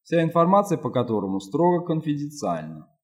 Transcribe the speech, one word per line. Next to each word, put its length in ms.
вся 220
информация 560
по 100
которому 500
строго 460
конфиденциальна. 1000